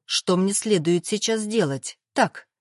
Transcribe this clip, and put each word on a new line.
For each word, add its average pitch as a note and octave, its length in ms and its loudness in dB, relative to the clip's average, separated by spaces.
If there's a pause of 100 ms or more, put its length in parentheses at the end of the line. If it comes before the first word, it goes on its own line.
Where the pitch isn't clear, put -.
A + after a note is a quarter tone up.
что - 320 -2
мне F#3+ 160 2
следует F3 540 2
сейчас A3 380 -2
делать. F3+ 540 -2 (140)
Так, - 340 0 (140)